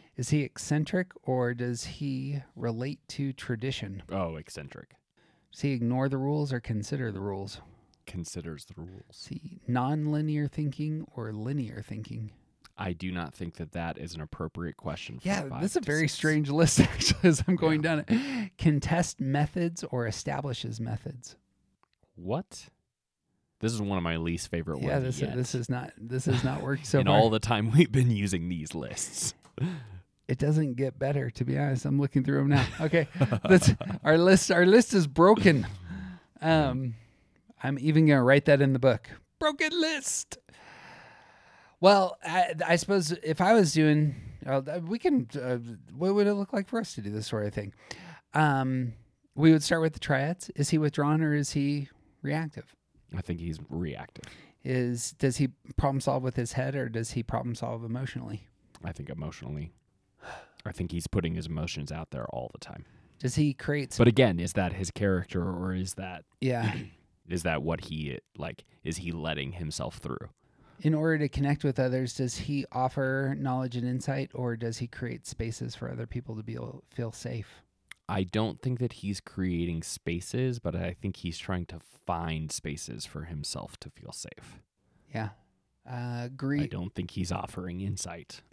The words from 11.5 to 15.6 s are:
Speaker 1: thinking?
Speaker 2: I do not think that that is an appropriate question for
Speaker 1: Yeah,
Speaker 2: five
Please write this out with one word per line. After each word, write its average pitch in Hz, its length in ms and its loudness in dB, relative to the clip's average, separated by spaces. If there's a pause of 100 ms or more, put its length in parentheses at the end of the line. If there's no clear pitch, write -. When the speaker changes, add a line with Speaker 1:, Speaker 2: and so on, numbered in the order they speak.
Speaker 1:
thinking? 110 500 -10 (460)
Speaker 2:
I 95 160 -4
do 90 180 -6
not 85 220 -6
think 82 220 -10
that 80 160 -10
that 82 260 -6
is 82 160 -10
an 80 80 -10
appropriate 82 560 -8
question - 420 -10
for - 80 -8
Speaker 1:
Yeah, 185 200 -2
Speaker 2:
five 131 140 -8